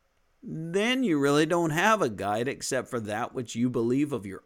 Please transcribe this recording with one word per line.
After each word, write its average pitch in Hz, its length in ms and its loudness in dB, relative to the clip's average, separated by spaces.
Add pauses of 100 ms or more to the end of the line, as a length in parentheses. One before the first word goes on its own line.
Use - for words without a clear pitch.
(440)
Then 202 640 -2
you 165 140 4
really 143 260 4
don't 170 240 2
have 190 320 4
a 139 80 2
guide 104 400 -2
except 127 400 -4
for 123 100 -4
that 107 340 -6
which 127 220 -8
you 123 140 0
believe 127 420 0
of 107 140 -6
your 95 200 -12